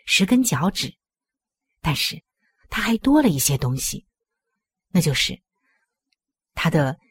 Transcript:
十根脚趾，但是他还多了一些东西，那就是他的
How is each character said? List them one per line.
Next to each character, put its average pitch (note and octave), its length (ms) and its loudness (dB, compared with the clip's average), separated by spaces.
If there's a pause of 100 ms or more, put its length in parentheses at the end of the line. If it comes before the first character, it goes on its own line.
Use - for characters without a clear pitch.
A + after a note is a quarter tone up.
十 - 200 2
根 B3+ 180 4
脚 E3 260 0
趾， - 240 -6 (880)
但 D3+ 140 -2
是 - 260 -6 (480)
他 - 120 -6
还 A3+ 160 0
多 C#4+ 240 4
了 C4 80 4
一 C#3+ 100 0
些 C3+ 180 0
东 C3 200 -2
西， - 280 -8 (840)
那 F#3 100 2
就 D#3 140 0
是 - 280 -4 (1120)
他 - 160 -2
的 D3 300 0 (120)